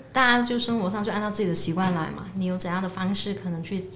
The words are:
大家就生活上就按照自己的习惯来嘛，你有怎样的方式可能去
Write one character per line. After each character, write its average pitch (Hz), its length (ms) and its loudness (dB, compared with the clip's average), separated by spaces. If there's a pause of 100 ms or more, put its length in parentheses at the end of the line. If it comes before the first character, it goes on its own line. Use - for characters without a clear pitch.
(120)
大 262 140 4
家 247 160 6
就 240 160 0
生 233 220 0
活 185 100 0
上 208 140 -2
就 185 80 -2
按 202 100 0
照 214 80 -2
自 208 140 0
己 185 40 2
的 170 60 2
习 170 180 4
惯 180 220 2
来 160 180 -2
嘛， 143 140 -10 (100)
你 190 100 -2
有 180 120 0
怎 180 140 -4
样 185 100 0
的 185 80 -4
方 185 240 -2
式 202 200 -2
可 185 160 -6
能 165 120 -4
去 185 220 -4 (120)